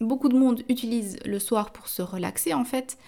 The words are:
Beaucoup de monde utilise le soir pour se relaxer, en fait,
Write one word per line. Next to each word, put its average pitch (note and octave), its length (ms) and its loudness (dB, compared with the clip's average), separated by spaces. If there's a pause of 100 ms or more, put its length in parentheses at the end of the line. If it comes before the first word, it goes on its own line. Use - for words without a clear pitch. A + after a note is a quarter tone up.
Beaucoup C4 280 2
de B3 80 6
monde B3+ 320 4
utilise A3+ 560 -2
le G3+ 140 -2
soir G#3 340 0
pour - 140 -18
se - 160 -6
relaxer, F#3 500 -4
en C4 120 2
fait, B3+ 440 -4